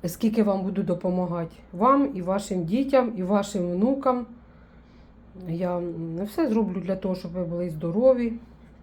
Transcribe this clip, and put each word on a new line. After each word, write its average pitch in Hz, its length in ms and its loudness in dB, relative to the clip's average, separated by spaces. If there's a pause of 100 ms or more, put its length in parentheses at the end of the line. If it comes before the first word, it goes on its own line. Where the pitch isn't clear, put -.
скільки 220 360 0
вам 196 200 2
буду 190 200 -2
допомагати. 175 720 -2 (160)
Вам 262 420 4
і 185 80 -6
вашим 185 420 -2
дітям, 254 520 2
і 185 60 -4
вашим 196 480 0
внукам. 247 560 2 (1200)
Я, 175 300 -2
м, 165 460 -6
все 277 240 0
зроблю 202 320 0
для 185 160 -2
того, 185 180 -4
щоб 175 180 -10
ви 180 120 -4
були 175 260 -4
здорові, 226 600 2 (500)